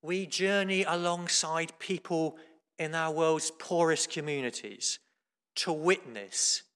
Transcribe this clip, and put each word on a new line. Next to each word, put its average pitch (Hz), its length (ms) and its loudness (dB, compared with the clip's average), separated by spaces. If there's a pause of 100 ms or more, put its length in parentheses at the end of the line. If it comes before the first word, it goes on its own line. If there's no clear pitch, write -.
We 180 240 -2
journey 190 560 2
alongside 170 960 0
people 160 580 -2 (440)
in 160 160 -4
our 160 160 0
world's 160 480 2
poorest 170 500 2
communities 139 880 -4 (580)
to - 160 -2
witness 147 920 0 (120)